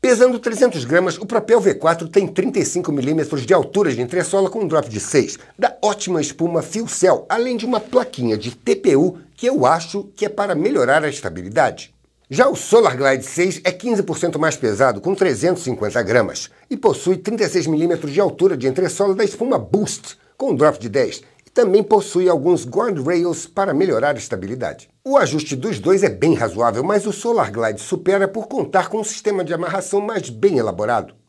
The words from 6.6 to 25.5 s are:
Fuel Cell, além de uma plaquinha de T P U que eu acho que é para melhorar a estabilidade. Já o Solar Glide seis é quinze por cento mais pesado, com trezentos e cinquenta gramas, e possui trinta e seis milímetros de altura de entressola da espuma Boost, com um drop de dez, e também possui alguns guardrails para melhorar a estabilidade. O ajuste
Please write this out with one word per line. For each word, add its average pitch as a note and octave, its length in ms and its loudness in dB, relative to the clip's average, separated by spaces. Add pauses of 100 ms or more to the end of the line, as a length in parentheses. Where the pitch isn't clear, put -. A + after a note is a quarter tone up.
Fuel G#3+ 280 -6
Cell, - 400 2
além A#3+ 260 0
de A3 100 -4
uma A#3+ 140 0
plaquinha B2 580 0
de A2 160 -8
T - 220 0
P D#3+ 220 4
U F3 200 2 (160)
que - 120 -6
eu B3 200 2
acho E3+ 480 0
que - 120 -4
é G3+ 40 -6
para G3+ 260 -2
melhorar D3+ 500 2
a D3 40 -2
estabilidade. G2 840 -4 (340)
Já A#3+ 200 2
o - 60 -2
Solar G3+ 420 4
Glide C3+ 260 2
seis F3 400 -4
é F3+ 80 0
quinze G#3 320 -2
por D#3+ 140 -4
cento E3 200 -2
mais D3+ 200 0
pesado, A2 420 2
com F#3 160 -2
trezentos E3 460 0
e - 40 -12
cinquenta A2+ 380 -2
gramas, G#2 460 0 (200)
e C4+ 60 -6
possui F3+ 400 0
trinta G#3+ 300 -2
e - 20 -2
seis E3 180 0
milímetros D#3+ 460 -2
de D3+ 80 0
altura F#3 380 2
de B2 100 -2
entressola F#3 480 0
da G#3+ 80 0
espuma A3 340 -2
Boost, - 600 -4 (180)
com C4+ 160 -2
um D3+ 40 0
drop D3+ 220 4
de A#2 120 -8
dez, G#2 320 -2 (260)
e - 20 -20
também G#3+ 320 4
possui F#3 460 2
alguns E3 380 2
guardrails E3+ 840 -2
para G3 260 -2
melhorar C#3+ 420 2
a A2+ 40 -10
estabilidade. G2 680 -8 (160)
O C4+ 120 2
ajuste D3 400 0